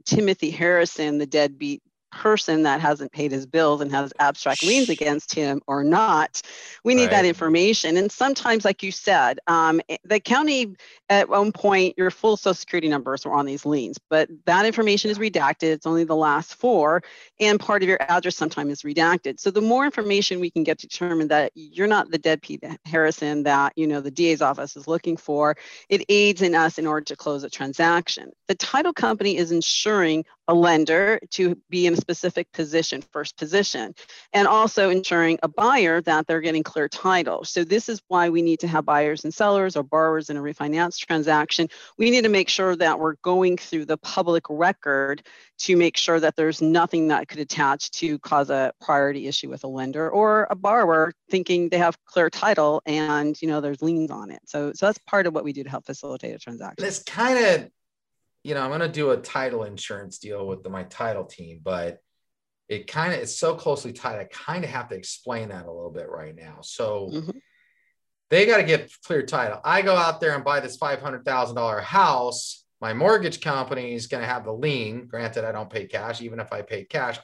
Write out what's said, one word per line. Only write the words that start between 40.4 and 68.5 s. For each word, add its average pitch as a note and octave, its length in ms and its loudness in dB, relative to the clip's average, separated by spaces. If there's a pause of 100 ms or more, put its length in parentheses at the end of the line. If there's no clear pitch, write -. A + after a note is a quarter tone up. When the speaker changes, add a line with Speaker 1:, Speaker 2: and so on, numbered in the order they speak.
Speaker 1:
refinance D3+ 580 -2
transaction. D#3 720 0 (300)
We A3+ 120 4
need B3 140 4
to A3 60 4
make G3 180 2
sure F#3+ 280 0
that E3 220 2
we're D#3 240 -2
going F3+ 360 2
through D#3 260 -6
the D3+ 140 -2
public E3+ 500 0
record D3 720 0 (360)
to F#3 180 2
make E3+ 220 4
sure E3 200 2
that D#3 180 2
there's D#3+ 260 0
nothing E3 460 2
that C#3 200 -2
could D3+ 120 -12
attach C#3 500 -2
to D3+ 300 -4
cause C#3+ 280 0
a C3+ 320 0
priority C#3+ 480 0
issue C#3 220 -6
with C3+ 140 -14
a C3+ 40 -8
lender C3+ 400 -6
or G#3+ 420 2
a G3+ 60 -4
borrower F#3 560 2 (180)
thinking F3 380 0
they F3 100 0
have F3 280 2
clear E3 240 2
title D#3 560 2
and, D3+ 560 -2
you D#3+ 60 -2
know, D3+ 120 0
there's C#3+ 220 -6
liens D#3+ 280 0
on G#2 200 -14
it. C#2 160 -18
So, D3 280 -6
so - 120 0
that's G#3+ 200 0
part G3 200 2
of E3 80 -2
what D#3 100 -4
we D3 80 -6
do C3+ 100 -10
to B2+ 80 -12
help C3 140 -10
facilitate C3 500 -12
a A2+ 40 -18
transaction. A#2 480 -12
Speaker 2:
It's - 160 -8
kinda, A3+ 680 0 (760)
you D3 100 -6
know, C#3 80 -4
I'm C3 80 -4
gonna D#3+ 180 -2
do C#3+ 220 0
a B2 60 4
title A#2+ 480 -4
insurance G2+ 540 -14
deal G2+ 280 -10
with F#2 160 -10
the, F#2+ 80 -12
my F#2+ 140 -10
title G2+ 400 -6
team, E2 380 -20
but F2 360 -6 (720)
it G#2 180 -10
kinda, D#3+ 340 -4
it's A#2 160 -10
so E3 200 -2
closely C#3+ 360 -6
tied. A2+ 280 -10
I F#2+ 80 -14 (240)
kinda E3+ 160 -6
have B2 220 -10
to G#2 60 -10
explain A2+ 520 -10
that F2+ 180 -14
a E2+ 60 -14
little E2+ 180 -14
bit E2+ 180 -14
right D#2+ 280 -14
now. D#2+ 260 -20
So G#2 500 -6
Speaker 1:
Mm-hmm. E3 260 -10 (920)
Speaker 2:
they F#3 160 4
gotta A3 160 4